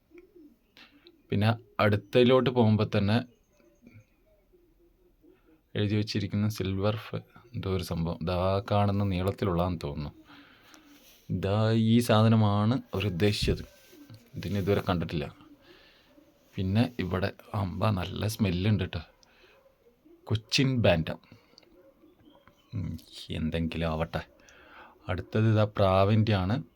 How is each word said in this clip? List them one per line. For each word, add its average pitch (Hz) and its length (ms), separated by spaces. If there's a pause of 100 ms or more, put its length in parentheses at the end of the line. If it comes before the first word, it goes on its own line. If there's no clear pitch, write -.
(1300)
പിന്നെ 104 200 (340)
അടുത്തതിലോട്ട് 123 720
പോകുമ്പോൾ 107 400
തന്നെ 101 220 (2500)
എഴുതി 104 200
വെച്ചിരിക്കുന്ന 104 480 (100)
സിൽവർ 98 480
ഫ-, 110 160 (320)
എന്തോ 104 240
ഒരു 85 140
സംഭവം. 82 260 (120)
ദാ 90 100 (320)
കാണുന്ന 101 420
നീളത്തിലുള്ളതാന്ന് 90 720
തോന്നുന്നു. 73 260 (1300)
ദാ 101 140 (320)
ഈ 117 40 (140)
സാധനമാണ് 110 680 (160)
അവർ 98 180
ഉദ്ദേശിച്ചത്. 101 520 (760)
ഇതിനെ 98 260
ഇതുവരെ 98 260
കണ്ടിട്ടില്ല. 82 380 (1300)
പിന്നെ 101 300 (180)
ഇവിടെ 92 260 (320)
അമ്പ 90 220 (160)
നല്ല 90 340
സ്മെല്ലുണ്ട് 95 520
കേട്ടോ. 85 180 (1300)
കൊച്ചിൻ 127 420 (120)
ബാൻഡ. 85 260 (1700)
ഉം, - 160 (440)
എന്തെങ്കിലും 82 540
ആവട്ടെ. 80 300 (880)
അടുത്തത് 110 440
ഇതാ 107 120 (120)
പ്രാവിൻ്റെയാണ്. 98 800 (200)